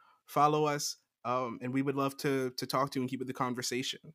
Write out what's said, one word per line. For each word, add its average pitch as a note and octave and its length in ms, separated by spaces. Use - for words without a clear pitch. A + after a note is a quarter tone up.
Follow D3+ 380
us, D3 320
um, B2 360
and B2 120
we C3+ 80
would C#3 140
love C#3 220
to, C3+ 400
to B2+ 100
talk C3+ 240
to C3+ 80
you B2+ 40
and B2 60
keep C3 100
with B2+ 80
the B2+ 60
conversation. B2 680